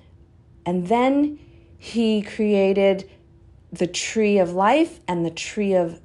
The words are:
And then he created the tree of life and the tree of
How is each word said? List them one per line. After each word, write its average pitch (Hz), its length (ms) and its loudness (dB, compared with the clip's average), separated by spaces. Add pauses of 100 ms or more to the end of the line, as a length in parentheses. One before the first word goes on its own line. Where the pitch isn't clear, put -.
(640)
And 180 220 -4
then 277 500 2 (400)
he 220 460 -2
created 196 840 2 (640)
the - 140 -4
tree 202 540 0
of 175 140 0
life 247 540 2
and 170 160 -2
the 165 60 -2
tree 196 460 -4
of 170 300 -2